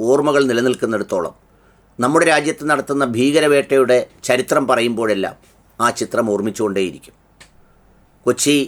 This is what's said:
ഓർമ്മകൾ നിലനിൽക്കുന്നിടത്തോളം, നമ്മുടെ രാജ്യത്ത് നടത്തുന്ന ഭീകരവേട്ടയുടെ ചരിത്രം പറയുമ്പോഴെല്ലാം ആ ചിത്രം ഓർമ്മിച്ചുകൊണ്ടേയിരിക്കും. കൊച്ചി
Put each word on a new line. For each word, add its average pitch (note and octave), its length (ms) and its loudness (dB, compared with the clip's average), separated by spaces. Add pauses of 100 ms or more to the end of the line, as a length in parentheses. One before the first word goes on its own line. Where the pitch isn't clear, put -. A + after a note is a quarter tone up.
ഓർമ്മകൾ C#3+ 420 2
നിലനിൽക്കുന്നിടത്തോളം, A2+ 920 -2 (640)
നമ്മുടെ D3 280 2
രാജ്യത്ത് D3+ 380 0
നടത്തുന്ന C#3 440 -2
ഭീകരവേട്ടയുടെ C3+ 920 2 (240)
ചരിത്രം B2+ 440 0
പറയുമ്പോഴെല്ലാം A#2 720 -2 (420)
ആ A#2 120 2
ചിത്രം A#2 380 -4
ഓർമ്മിച്ചുകൊണ്ടേയിരിക്കും. G2+ 840 -4 (1120)
കൊച്ചി C3+ 300 0 (120)